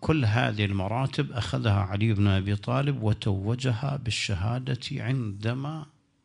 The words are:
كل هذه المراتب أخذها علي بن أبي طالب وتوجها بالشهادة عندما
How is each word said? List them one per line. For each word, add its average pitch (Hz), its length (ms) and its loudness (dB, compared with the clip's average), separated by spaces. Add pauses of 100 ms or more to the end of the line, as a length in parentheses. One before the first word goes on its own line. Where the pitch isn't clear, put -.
كل 156 240 2
هذه 110 400 2
المراتب 110 640 -2
أخذها 113 500 2
علي 104 320 2
بن 101 140 4
أبي 98 280 4
طالب 127 480 0
وتوجها 113 1000 0
بالشهادة 117 760 -2 (120)
عندما 127 960 -4 (400)